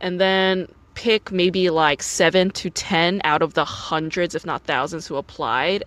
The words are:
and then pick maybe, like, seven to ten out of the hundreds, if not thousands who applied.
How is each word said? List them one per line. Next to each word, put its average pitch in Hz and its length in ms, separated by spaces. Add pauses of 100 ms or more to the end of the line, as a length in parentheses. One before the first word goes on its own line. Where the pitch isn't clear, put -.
and 180 180
then 190 480 (280)
pick 220 360
maybe, 180 380
like, 156 340
seven 180 480
to - 200
ten 180 520
out 151 180
of 156 120
the 151 120
hundreds, 160 720
if - 100
not 156 200
thousands 151 420
who 151 80
applied. 143 720